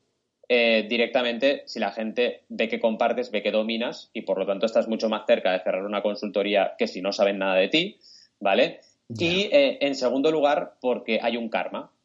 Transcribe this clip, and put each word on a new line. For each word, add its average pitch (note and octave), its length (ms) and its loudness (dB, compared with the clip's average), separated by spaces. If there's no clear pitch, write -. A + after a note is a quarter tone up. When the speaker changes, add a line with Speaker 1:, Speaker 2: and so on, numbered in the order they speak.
Speaker 1:
eh, A2+ 400 4
directamente, A#2+ 800 0
si - 140 -10
la G2+ 100 0
gente A2+ 580 -2
ve A2+ 200 -2
que A#2 100 -4
compartes, A2+ 520 0
ve G#2+ 120 -2
que G#2+ 80 0
dominas A2+ 600 -4
y, - 100 -8
por F#2+ 160 -2
lo F#2+ 80 -2
tanto, G2 200 0
estás A2+ 200 2
mucho A2+ 220 -2
más G#2+ 180 -2
cerca G2 260 2
de F#2 80 0
cerrar F#2 240 -2
una G2+ 180 -4
consultoría G2+ 760 0
que A#2 80 0
si G#2 160 -10
no G2 100 -2
saben G2+ 260 0
nada F#2+ 180 0
de F#2+ 120 4
ti, F3 300 -2
¿vale? A2+ 420 0
Speaker 2:
Ya. A#2+ 180 -4
Speaker 1:
Y, F3+ 140 0
eh, C#3 300 4
en C#3 160 0
segundo C3+ 340 2
lugar, D3 500 0
porque A2+ 420 0
hay A#2 140 -2
un A#2 120 -6
karma, G#2+ 420 -6